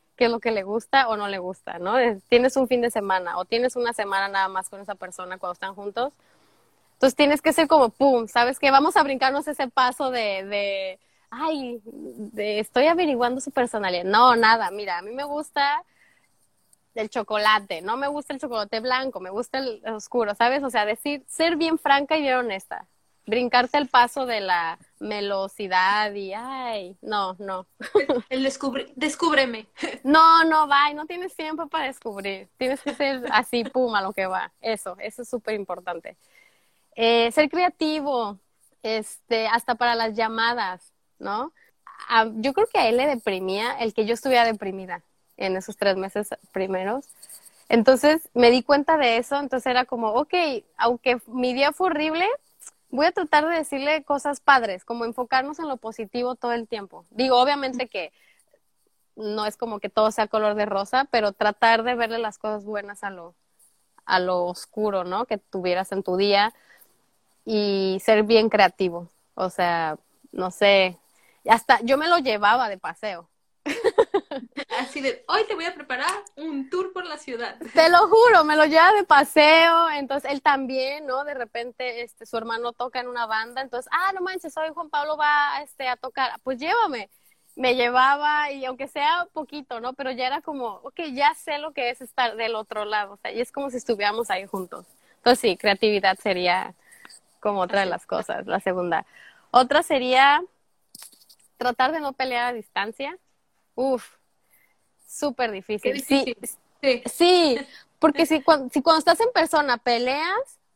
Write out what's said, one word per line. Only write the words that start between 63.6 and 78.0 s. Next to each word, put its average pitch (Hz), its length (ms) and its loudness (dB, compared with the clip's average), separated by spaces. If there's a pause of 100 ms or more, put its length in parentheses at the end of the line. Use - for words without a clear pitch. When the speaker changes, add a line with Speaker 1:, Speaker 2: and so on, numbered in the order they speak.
Speaker 1:
a 185 140 4
lo 180 260 0
oscuro, 196 580 -4
¿no? 190 220 -4
Que 214 120 -6
tuvieras 180 540 -4
en 190 120 -4
tu 180 140 -2
día 202 360 2 (920)
y 196 580 0
ser 214 200 4
bien 220 260 4
creativo. 180 600 0 (260)
O 185 140 -4
sea, 170 480 -2 (340)
no 180 200 -6
sé, 196 460 4 (520)
hasta 226 320 4
yo 262 160 2
me 311 120 -2
lo 349 100 4
llevaba 226 500 2
de 190 80 -10
paseo. 175 520 -10 (360)
<laughs> 285 1120 -2
Speaker 2:
Así 262 220 -8
de, 262 260 -4
"Hoy 415 200 0
te 415 80 -6
voy 330 100 -6
a 349 100 -6
preparar 285 360 -6 (240)
un 277 340 -8
tour 370 240 -4
por 359 120 -10
la 302 120 -12
ciudad". 233 400 -10 (160)
Speaker 1:
Te 330 160 6
lo 381 180 6